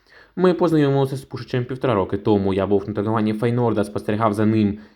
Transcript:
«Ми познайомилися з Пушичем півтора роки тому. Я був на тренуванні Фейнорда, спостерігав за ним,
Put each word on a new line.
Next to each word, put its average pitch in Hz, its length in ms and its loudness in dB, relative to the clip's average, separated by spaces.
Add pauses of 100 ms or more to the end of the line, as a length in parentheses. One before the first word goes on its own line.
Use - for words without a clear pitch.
(360)
«Ми 180 180 4
познайомилися 143 640 2
з 131 60 -12
Пушичем 123 420 -6
півтора 131 300 -2
роки 95 220 0
тому. 98 380 2
Я 95 120 0
був 101 220 0
на 101 60 -8
тренуванні 107 380 -2
Фейнорда, 117 520 0
спостерігав 107 480 -2
за 107 140 0
ним, 107 320 2 (180)